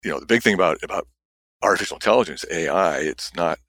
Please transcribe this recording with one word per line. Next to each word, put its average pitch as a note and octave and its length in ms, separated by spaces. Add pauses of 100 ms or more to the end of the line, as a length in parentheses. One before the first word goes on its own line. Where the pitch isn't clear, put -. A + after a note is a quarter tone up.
you F2+ 80
know, C#2 100
the - 60
big A#2 160
thing G#2 120
about, F2+ 280
about - 240 (560)
artificial G2+ 340
intelligence, F#2+ 540
A D#2+ 180
I, D#2+ 300
it's - 360
not E2 240 (100)